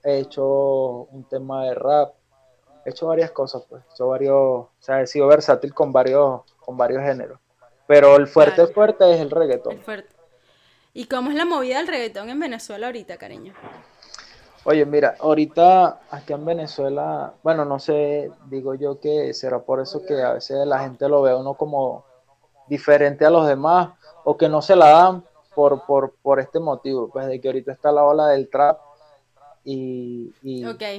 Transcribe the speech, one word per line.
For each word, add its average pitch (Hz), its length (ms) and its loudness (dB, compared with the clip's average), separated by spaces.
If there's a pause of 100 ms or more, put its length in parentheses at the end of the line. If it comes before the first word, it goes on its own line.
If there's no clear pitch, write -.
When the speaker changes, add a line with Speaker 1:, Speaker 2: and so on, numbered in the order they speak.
Speaker 1:
he 143 160 -2
hecho 135 260 -6 (640)
un 135 140 -20
tema 135 400 -10
de 127 100 -4
rap, 143 400 0 (720)
he 131 40 -10
hecho - 180 -8
varias 165 240 -2
cosas, 131 360 -8
pues, 127 140 -20
he - 100 -20
hecho 127 140 -8
varios, 135 300 0
o 131 420 0
sea, 135 240 -4
he 127 60 -4
sido 143 180 0
versátil 147 480 2
con 143 180 -2
varios, 131 500 2 (220)
con 127 120 -14
varios 127 260 -2
géneros. 131 380 -8 (480)
Pero 143 260 10
el 143 140 6
fuerte, 147 260 6
Speaker 2:
Claro. 170 180 4
Speaker 1:
fuerte 208 420 4
es 165 60 0
el 147 100 -6
reggaetón. 143 420 -2
Speaker 2:
El - 100 -18
fuerte. 202 320 -16 (800)
¿Y 233 120 -14
cómo 254 240 -6
es 294 60 -6
la 320 80 -2
movida 269 340 -4
del 349 100 -6
reggaetón 226 420 -10
en 269 80 -8
Venezuela 226 480 -10
ahorita, 220 300 -14
cariño? - 360 -20 (1120)
Speaker 1:
Oye, 151 220 2
mira, 147 320 0
ahorita 160 880 2
acá 147 260 -12
en 147 100 -12
Venezuela, 147 1000 -8
bueno, 156 220 -2
no 139 160 -6
sé, 147 500 -4 (160)
digo 135 300 -10
yo 139 240 -8
que 147 340 -4
será 127 240 -6
por 131 220 -4
eso 131 260 -10
que 139 160 -4
a 123 120 -2
veces 135 340 -6
la 135 100 -2
gente 135 300 -6
lo 143 120 2
ve 135 120 2
a 127 40 0
uno 135 180 -8
como 139 500 -6 (640)
diferente 143 580 2
a 156 40 6
los 165 180 4
demás, 160 460 0 (300)
o 147 120 -2
que 160 120 0
no 151 140 -2
se 190 140 4
la 160 140 8
dan 175 340 6 (280)
por, 143 320 2
por, 139 380 -2
por 139 160 2
este 135 220 -6
motivo, 135 500 -6
pues, 135 160 -8
de 131 140 -8
que 135 80 -6
ahorita 131 240 -8
está 147 180 -2
la 147 140 2
ola 151 240 2
del 139 200 0
trap 147 300 0 (840)
y, 127 680 -12 (100)
y 131 220 -12
Speaker 2:
Ok. 117 180 -14 (160)